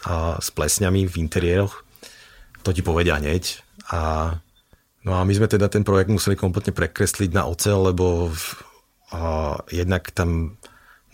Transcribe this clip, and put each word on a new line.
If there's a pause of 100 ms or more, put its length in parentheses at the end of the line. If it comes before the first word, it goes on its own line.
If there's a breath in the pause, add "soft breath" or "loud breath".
a
s
plesňami
v
interiéroch. (800 loud breath)
To
ti
povedia
hneď. (320)
A, (720)
no
a
my
sme
teda
ten
projekt
museli
kompletne
prekresliť
na
oceľ,
lebo
v, (720 loud breath)
a (520)
jednak
tam (540 soft breath)